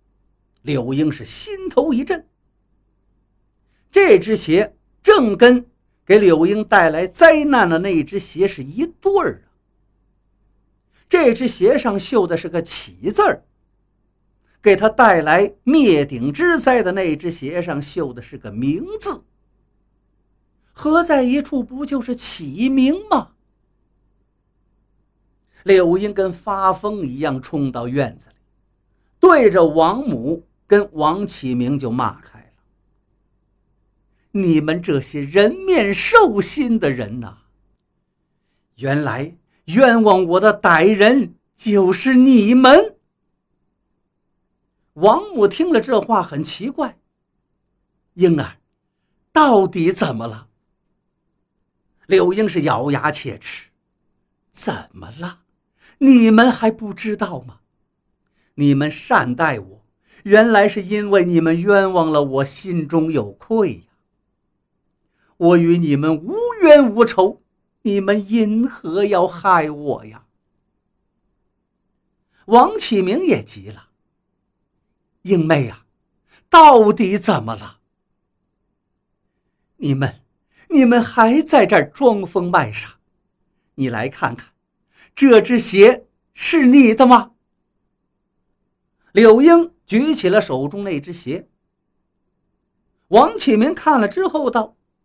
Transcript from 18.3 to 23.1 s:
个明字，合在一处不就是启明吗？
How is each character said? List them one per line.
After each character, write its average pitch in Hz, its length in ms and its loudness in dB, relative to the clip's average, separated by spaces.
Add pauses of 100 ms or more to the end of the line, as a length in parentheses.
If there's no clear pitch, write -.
个 110 140 -18
明 139 340 -6 (140)
字， 392 260 -6 (1500)
合 311 300 -2
在 302 200 0
一 254 180 -2
处 285 220 -6
不 262 240 -12
就 277 160 -6
是 247 120 -8
启 175 540 -8
明 277 400 -2
吗？ 320 240 -4 (2250)